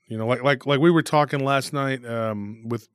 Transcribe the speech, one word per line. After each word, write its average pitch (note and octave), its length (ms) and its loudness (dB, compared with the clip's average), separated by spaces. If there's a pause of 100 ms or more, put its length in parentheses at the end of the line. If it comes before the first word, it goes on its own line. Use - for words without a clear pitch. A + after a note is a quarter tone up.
you A2 100 -8
know, A2 80 -4
like, B2 160 0
like, C3+ 240 0
like C#3 140 2
we E3+ 100 6
were D#3+ 120 4
talking D3 420 2
last C3+ 280 0
night, C3+ 320 -4
um, A2 640 -6
with, A2+ 260 -6